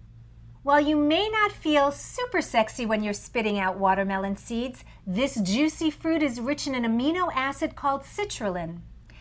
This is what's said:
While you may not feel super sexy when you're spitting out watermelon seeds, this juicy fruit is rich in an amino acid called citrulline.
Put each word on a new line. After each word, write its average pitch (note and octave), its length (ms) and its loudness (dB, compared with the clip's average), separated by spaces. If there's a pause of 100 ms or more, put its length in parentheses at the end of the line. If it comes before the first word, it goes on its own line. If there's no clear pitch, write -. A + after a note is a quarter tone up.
(640)
While C#4+ 180 6
you D4 140 4
may D#4 320 4
not G#4+ 240 2
feel C#4+ 400 2
super B4 480 -4
sexy A3+ 460 0
when G#3+ 180 0
you're G#3 100 -2
spitting G#3+ 440 -2
out F#3+ 220 0
watermelon G3 580 2
seeds, A#3+ 460 -6 (240)
this A#3 340 0
juicy D4 480 2
fruit D#4+ 320 0
is B3 180 0
rich C#4+ 280 -4
in C4 80 -2
an A#3+ 80 0
amino D4 500 2
acid C#4 420 -2
called C#4 280 0
citrulline. F3+ 800 -6 (400)